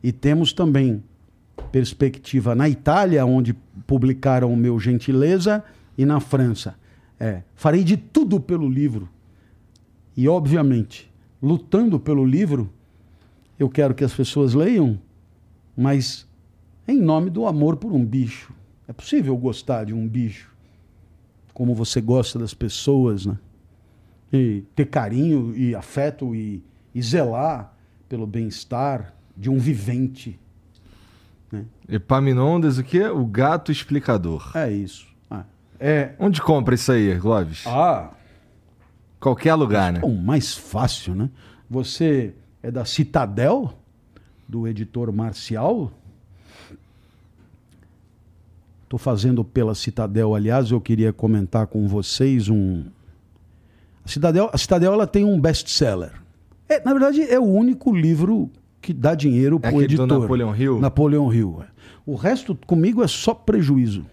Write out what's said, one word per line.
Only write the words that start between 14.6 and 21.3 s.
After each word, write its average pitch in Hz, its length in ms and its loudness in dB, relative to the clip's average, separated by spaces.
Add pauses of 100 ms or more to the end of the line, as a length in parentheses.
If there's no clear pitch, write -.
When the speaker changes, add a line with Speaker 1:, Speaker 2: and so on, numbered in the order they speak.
Speaker 1:
mas 131 500 -2 (640)
em 269 100 2
nome 160 300 2
do 202 180 -4
amor 156 300 2
por 208 160 -8
um 135 120 2
bicho. 117 480 -4 (360)
É 127 60 -14
possível 151 420 -2
gostar 120 480 -4
de 104 80 -8
um 113 160 -4
bicho 113 420 -6 (1000)